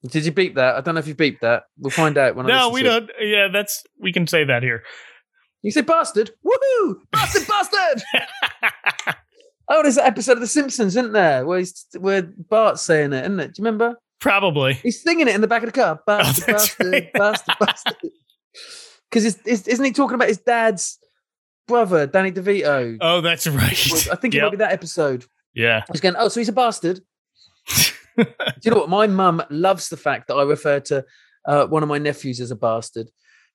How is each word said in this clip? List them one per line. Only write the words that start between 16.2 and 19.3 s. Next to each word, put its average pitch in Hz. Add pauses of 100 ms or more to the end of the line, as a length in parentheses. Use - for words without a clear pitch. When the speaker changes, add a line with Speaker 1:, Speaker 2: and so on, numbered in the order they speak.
Speaker 2:
that's 214
Speaker 1:
bastard, 185
Speaker 2:
right. 175
Speaker 1:
bastard. 208 (1000)
'Cause 220
it's, 220